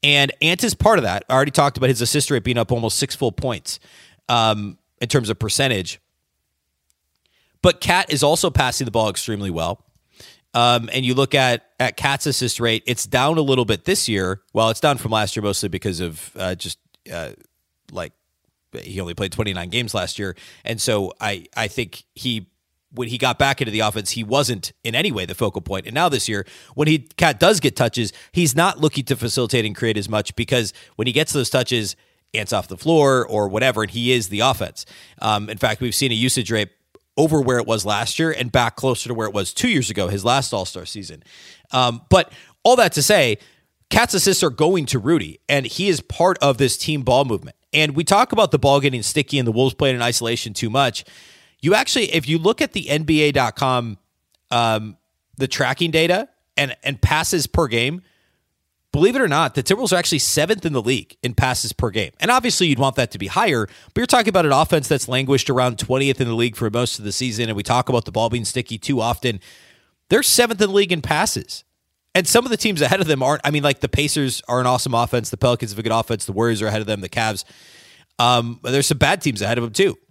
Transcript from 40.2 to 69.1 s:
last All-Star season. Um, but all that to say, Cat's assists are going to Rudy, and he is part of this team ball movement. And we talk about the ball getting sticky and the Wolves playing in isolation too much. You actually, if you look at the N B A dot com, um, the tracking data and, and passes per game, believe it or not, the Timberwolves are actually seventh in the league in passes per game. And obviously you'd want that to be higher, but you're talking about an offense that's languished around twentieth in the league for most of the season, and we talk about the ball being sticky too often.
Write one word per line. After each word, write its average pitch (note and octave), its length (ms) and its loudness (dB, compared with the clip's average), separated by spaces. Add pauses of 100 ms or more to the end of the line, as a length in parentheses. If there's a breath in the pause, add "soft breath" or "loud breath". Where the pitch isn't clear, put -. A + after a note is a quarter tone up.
last B2 300 2
All-Star F#2 320 -6
season. F2+ 380 -14 (480 loud breath)
Um, B2 400 0
but F#3 200 6 (320 loud breath)
all B3 140 8
that G#3+ 160 4
to D3 100 -2
say, C3+ 360 4 (500 soft breath)
Cat's A#3 240 2
assists F#3 300 2
are D#3+ 80 2
going D#3+ 360 2
to C3 120 -2
Rudy, G#2+ 500 0
and C#3 160 2
he F3+ 240 -2
is D#3+ 140 2
part F3 400 0
of C#3 160 4
this B2+ 180 2
team D3+ 260 -4
ball B2+ 220 4
movement. A2 320 -6 (160)
And D3 240 2
we E3+ 80 0
talk G#3 280 4
about G#3 180 2
the D3+ 80 2
ball C#3 220 4
getting B2+ 220 0
sticky - 360 -2
and B2 100 0
the A2+ 40 0
Wolves B2+ 220 2
playing C3+ 220 0
in A#2+ 60 -2
isolation A#2 500 -2
too A2+ 160 -4
much. B2 360 0 (560 loud breath)
You E3+ 140 2
actually, A#3 380 0
if D3+ 160 -2
you D#3+ 100 0
look G3 220 0
at - 120 -2
the - 180 -6
N D#3 140 0
B D3+ 180 2
A D3 100 4
dot B2+ 220 0
com, B2 420 -2 (540)
um, A2 460 0 (400)
the C3+ 100 -2
tracking D3 440 -2
data E3+ 380 2 (280)
and, C3+ 260 -2
and C#3 180 -4
passes D#3+ 460 2
per E3 220 0
game, B2+ 340 -2 (880)
believe F#3 240 4
it C4+ 80 2
or A3 60 2
not, D3+ 260 0
the C3+ 80 -2
Timberwolves G#3 300 0
are F#3 40 4
actually F3 220 0
seventh F3 480 0
in D#3 60 -2
the B2+ 100 0
league A#2+ 400 -4
in B2 120 -4
passes B2 380 -2
per A#2 180 -2
game. F#2+ 280 -4
And G3+ 120 0
obviously A#3+ 360 2
you'd C3+ 140 2
want C3+ 160 2
that B2 160 -2
to - 60 -12
be F#2+ 100 -6
higher, D3 380 0
but - 340 -8
you're B3 60 0
talking A#3 220 4
about F#3 160 2
an D3 80 4
offense C3+ 360 2
that's C#3+ 200 0
languished C3 400 0
around B2 300 0
twentieth C3 420 0
in B2+ 80 0
the A#2 60 -2
league A#2 220 0
for A#2 120 -2
most A#2+ 300 -2
of G#2+ 60 -12
the G#2 80 -6
season, A#2 360 -4
and G#2+ 80 -4
we G2+ 60 -6
talk B2 260 0
about B2 180 0
the F#2 60 -14
ball A2+ 160 0
being A2+ 160 -4
sticky A#2 340 -6
too C3 220 -2
often. A#2 380 -2 (680 soft breath)